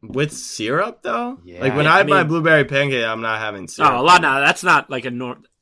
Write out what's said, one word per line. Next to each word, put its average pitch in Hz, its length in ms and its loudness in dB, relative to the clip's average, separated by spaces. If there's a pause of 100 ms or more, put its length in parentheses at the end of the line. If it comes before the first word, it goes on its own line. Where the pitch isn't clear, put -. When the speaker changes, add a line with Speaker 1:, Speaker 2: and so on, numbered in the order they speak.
Speaker 1:
With 131 300 -6
syrup, 156 680 -6
though? 240 420 -6
Speaker 2:
Yeah. - 160 -18
Speaker 1:
Like, 131 140 -2
when 147 120 0
Speaker 3:
Yeah, 160 80 4
Speaker 1:
I 190 60 6
Speaker 3:
I - 40 4
Speaker 1:
buy 190 160 2
Speaker 3:
mean 160 80 0
Speaker 1:
blueberry 160 360 2
pancake, 139 400 -2
I'm 113 160 -4
not 110 200 -4
having 101 280 -8
syrup. 151 240 2
Speaker 3:
Oh, 123 80 0
a - 20 0
lot, 170 200 6
no, 139 180 2
that's 143 240 0
not, 160 240 2
like, 127 160 -8
a 131 60 -6
nor-, 123 280 -8 (240)